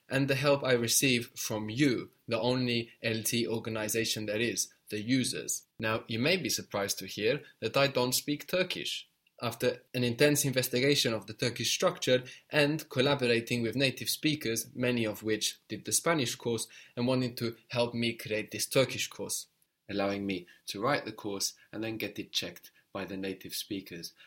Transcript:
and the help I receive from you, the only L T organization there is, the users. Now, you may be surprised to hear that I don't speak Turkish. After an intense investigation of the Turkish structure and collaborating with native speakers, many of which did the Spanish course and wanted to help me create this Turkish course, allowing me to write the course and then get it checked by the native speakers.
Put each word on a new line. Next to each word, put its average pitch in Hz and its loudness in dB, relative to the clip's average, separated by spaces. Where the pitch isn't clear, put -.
and 135 2
the 139 2
help 139 4
I 131 4
receive 120 4
from 107 -4
you, 117 2
the 113 0
only 120 0
L 113 0
T 117 0
organization 110 -2
there 107 -2
is, 110 0
the 107 -4
users. 113 -2
Now, 113 0
you 113 -2
may 156 2
be 147 -4
surprised 101 -2
to 95 -8
hear 120 0
that 113 -2
I 139 6
don't 127 0
speak - -4
Turkish. - -4
After 120 -2
an 127 0
intense 139 4
investigation 131 2
of 107 -4
the 110 -12
Turkish 117 -2
structure 127 2
and 151 4
collaborating 123 2
with 113 -2
native 127 0
speakers, 147 0
many 123 2
of 104 -4
which 107 0
did 101 -8
the - -2
Spanish 160 0
course 117 -4
and 123 0
wanted 127 0
to 117 -4
help 120 0
me 117 0
create 110 -6
this 104 -4
Turkish - 2
course, - -8
allowing 101 0
me 92 -4
to 98 -8
write 131 0
the 110 -8
course 101 -6
and 104 -8
then 113 -4
get 104 -6
it - -10
checked - -8
by 98 -8
the 95 -10
native 95 -8
speakers. 90 -8